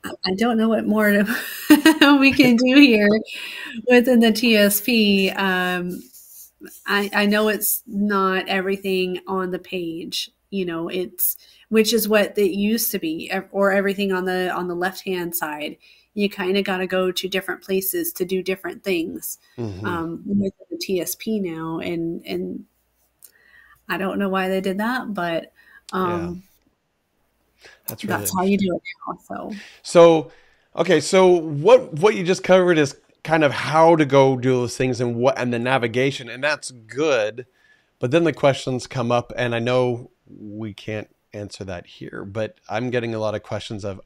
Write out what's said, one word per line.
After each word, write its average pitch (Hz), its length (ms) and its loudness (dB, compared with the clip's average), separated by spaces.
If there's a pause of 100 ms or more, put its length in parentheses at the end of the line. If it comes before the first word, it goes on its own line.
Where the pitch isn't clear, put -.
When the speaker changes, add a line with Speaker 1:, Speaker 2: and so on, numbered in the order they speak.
Speaker 1:
I, - 80 -12 (140)
I 190 100 -4
don't 226 220 0
know 220 120 2
what 226 180 0
more 208 240 2
to 285 1040 4
<laughs> - 20 -
we 269 120 6
can 254 240 6
do 254 200 4
here 226 340 8 (760)
within 247 320 6
the 226 120 6
T 226 240 2
S 202 260 4
P. 202 500 4
Um, 180 720 -4 (880)
I, 202 260 -2
I 208 140 2
know 214 220 2
it's 214 360 -4
not 196 640 -2
everything 190 800 -2
on 185 240 -4
the 180 80 -6
page, 165 720 -10 (180)
you 190 160 -4
know, 165 220 -6
it's, - 500 -6 (320)
which 220 240 2
is 214 140 0
what 208 280 2
it 196 220 0
used 214 340 0
to 196 80 -4
be, 165 300 -8
ev-, 190 220 -6
or 196 200 0
everything 196 400 0
on 185 140 -2
the, 185 260 -2
on 175 160 -6
the 175 80 -6
left-hand 180 600 -6
side. 151 420 -8 (380)
You 202 140 0
kinda 196 340 -2
gotta 185 240 -4
go 185 240 -2
to 180 180 -6
different 185 320 -6
places 190 520 -4
to 190 120 -6
do 185 160 -4
different 185 420 -8
things, 175 540 -6 (180)
Speaker 2:
Mm-hmm. 107 300 -8
Speaker 1:
um, 165 400 -6
with 196 280 -2 (180)
the 170 60 -10
T 185 220 -4
S 160 140 -6
P 220 260 -4
now. 160 400 -6
And, 170 460 -6
and 185 400 -8 (1200)
I 180 100 -4
don't 190 220 -4
know 202 100 -2
why 185 200 -2
they 190 100 0
did 190 200 -4
that, 233 340 -4
but, 175 400 -6 (380)
um, 185 200 -2
Speaker 2:
Yeah. 175 220 -6 (1500)
That's - 160 -14
really 190 160 -4
Speaker 1:
that's 202 160 -6
how 185 80 0
you 196 140 2
do 196 80 0
Speaker 2:
interesting. 175 140 -2 (280)
Speaker 1:
it - 300 -14
now, - 140 -12
so. 208 40 -12 (280)
Speaker 2:
So, 165 480 6 (440)
okay, 170 240 2
so 185 300 4
what, 165 640 4
what 202 220 2
you 196 80 -4
just 180 200 -2
covered 180 340 6
is 143 200 0 (260)
kind 160 200 2
of 139 80 4
how 160 440 4
to 156 100 4
go 135 320 6
do 127 140 0
those 123 260 -2
things 127 240 -2
and 120 140 -2
what, 120 220 2
and 120 160 -2
the 117 60 -2
navigation, 123 720 -2
and 123 140 -10
that's 147 280 -4
good. 117 760 -2 (540)
But 123 120 -2
then 170 140 4
the 156 80 0
questions 131 540 -2
come 120 240 -4
up, 120 260 -2
and 120 180 -2
I 117 40 -2
know 123 520 -2 (160)
we 104 460 -14
can't 107 360 -10 (240)
answer 104 300 -12
that 90 220 -12
here, - 400 -16
but 107 340 -10 (100)
I'm 117 200 -6
getting 117 260 -4
a 110 40 -6
lot 107 160 -4
of 104 80 -8
questions 107 420 -10
of 98 200 -10